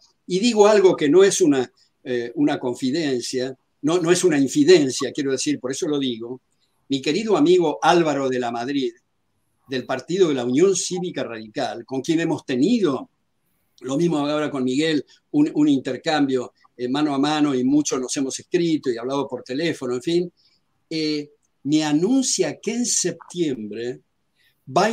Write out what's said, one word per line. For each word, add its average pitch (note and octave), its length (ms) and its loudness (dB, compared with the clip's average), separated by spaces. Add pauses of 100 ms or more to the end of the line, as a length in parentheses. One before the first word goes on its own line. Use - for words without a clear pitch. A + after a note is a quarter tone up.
(280)
y F#3 120 -2
digo G#3+ 280 6
algo F#3+ 280 6
que D3+ 140 2
no F3+ 140 8
es F#3+ 180 4
una, C#3 280 2 (340)
eh, A#2+ 320 -4
una D3 240 0
confidencia, C3 960 -4 (240)
no, E3 180 0
no E3 120 0
es F3 120 4
una D#3+ 140 4
infidencia, C#3 760 4
quiero C#3 180 -4
decir, C3+ 280 -2
por B2+ 120 -6
eso D#3 160 -6
lo D3 120 -2
digo. B2 420 -6 (480)
Mi C3+ 120 -2
querido F#3 360 0
amigo E3 440 4
Álvaro D#3 480 2
de B2+ 100 -2
la A#2+ 120 -4
Madrid, B2 420 -4 (760)
del B2+ 160 -6
Partido E3 420 0
de D3 80 0
la B2 100 -4
Unión E3+ 300 2
Cívica E3+ 480 -6
Radical, A2+ 600 -10
con C3+ 160 -6
quien D#3+ 180 0
hemos D#3+ 260 -4
tenido, C#3+ 640 0 (680)
lo C3+ 180 -6
mismo E3 220 0
ahora D3 320 -2
con C3+ 140 -6
Miguel, D3 400 -2 (260)
un, D3+ 220 2
un D3+ 160 2
intercambio, C3 840 -2 (220)
eh, B2 140 -6
mano D3 260 -2
a C3+ 40 -2
mano, D3 360 0
y B2 80 0
muchos C#3+ 380 0
nos B2+ 160 -8
hemos C3+ 220 -4
escrito D#3+ 520 -2
y A2+ 60 -6
hablado C3+ 300 -4
por A#2+ 160 -10
teléfono, C3+ 520 -4
en B2 60 -6
fin, F3 300 -2 (580)
eh, D3+ 400 -6 (360)
me D3+ 160 2
anuncia E3 800 0
que A3+ 140 -6
en A#3+ 120 -4
septiembre B2 1160 -6 (680)
va E3+ 200 2
a - 60 -2